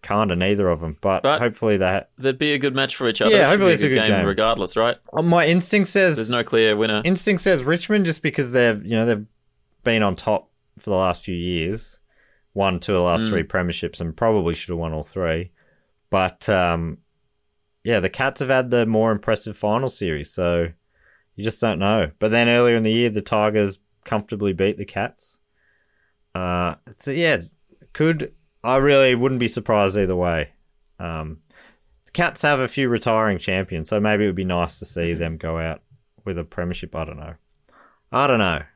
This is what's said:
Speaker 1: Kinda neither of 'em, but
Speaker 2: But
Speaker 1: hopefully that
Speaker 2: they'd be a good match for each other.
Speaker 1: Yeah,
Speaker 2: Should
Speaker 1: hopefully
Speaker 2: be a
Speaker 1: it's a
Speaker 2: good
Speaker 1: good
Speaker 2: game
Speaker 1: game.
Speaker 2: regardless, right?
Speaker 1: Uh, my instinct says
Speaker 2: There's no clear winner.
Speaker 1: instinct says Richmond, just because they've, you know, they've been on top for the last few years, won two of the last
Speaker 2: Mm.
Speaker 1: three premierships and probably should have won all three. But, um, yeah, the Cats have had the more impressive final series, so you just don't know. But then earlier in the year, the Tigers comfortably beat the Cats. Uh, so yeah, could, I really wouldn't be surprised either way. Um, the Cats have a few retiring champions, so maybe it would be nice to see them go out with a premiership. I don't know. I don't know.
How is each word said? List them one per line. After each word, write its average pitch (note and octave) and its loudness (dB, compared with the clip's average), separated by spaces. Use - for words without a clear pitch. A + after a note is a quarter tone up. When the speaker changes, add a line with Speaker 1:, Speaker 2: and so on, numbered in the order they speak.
Speaker 1:
Kinda G2+ 0
neither G2 2
of D#2+ 0
'em, D#2+ -8
but F#2+ 0
Speaker 2:
But D3 2
Speaker 1:
hopefully A2+ 0
that F#2 0
Speaker 2:
they'd C3 -2
be D3+ 0
a C#3+ 0
good C3+ -2
match C3+ -2
for B2+ 0
each A2+ -2
other. A3 4
Speaker 1:
Yeah, G#3 6
Speaker 2:
Should C3+ 6
Speaker 1:
hopefully G3 4
Speaker 2:
be F3 6
a D#3 4
Speaker 1:
it's - 0
a D3 2
Speaker 2:
good C3 2
Speaker 1:
good B2 2
Speaker 2:
game G2+ 4
Speaker 1:
game. F2+ 2
Speaker 2:
regardless, G#2+ 0
right? A#2 2
Speaker 1:
Uh, D#3 -2
my E3+ 4
instinct F3+ 2
says F#3 2
Speaker 2:
There's A2+ -4
no A#2+ 0
clear A2 4
winner. G#2+ 0
Speaker 1:
instinct F#3 0
says D#3 2
Richmond, F3 0
just E3 -2
because C3 -2
they've, A#2 4
you G#2+ -6
know, A2+ 2
they've G#2+ 0
been A2+ 2
on G2 2
top - -2
for - -12
the G2 0
last F#2 0
few F#2 -6
years, F2 -4
won F#2+ 0
two G#2 -2
of F#2 4
the F2 2
last F2 2
Speaker 2:
Mm. A2 -2
Speaker 1:
three F2 -2
premierships F2 -4
and E2 -8
probably G#2 0
should - -10
have E2 -6
won D#2+ -6
all D#2 -8
three. E2+ -4
But, F#2 -2
um, E2+ 0
yeah, A2+ 0
the F2 0
Cats C3+ -4
have C3 -4
had C3 2
the A#2+ 2
more A2+ 2
impressive G#2+ -4
final A#2 -2
series, D2+ -6
so F2 0
you G2+ -12
just A2+ -4
don't G#2+ 0
know. G2 0
But G#2+ 0
then A#2 2
earlier A#2+ 4
in A2 0
the A2 2
year, A#2 2
the G#2+ -2
Tigers G#2+ 0
comfortably G#2 -4
beat F#2+ -2
the G2 -8
Cats. - -10
Uh, F2+ -2
so - -8
yeah, D3+ 2
could, D#3 0
I B2 2
really C3+ 6
wouldn't B2+ 0
be A#2+ 0
surprised G#2 0
either F#2 0
way. E2+ 0
Um, D#2+ -10
the - -20
Cats - -2
have D3 2
a B2+ -2
few C3 -2
retiring A2 2
champions, F#2 -4
so G#2+ 0
maybe G#2 2
it G#2 2
would F#2 -2
be F#2+ -4
nice F2 -2
to F2 -12
see E2+ -4
them E2 -4
go E2 -6
out D#2+ -6
with F#2 -6
a E2 -8
premiership. F2 -8
I D#2+ -6
don't D2+ -14
know. D#2 -16
I B2+ 0
don't B2 2
know. E2 0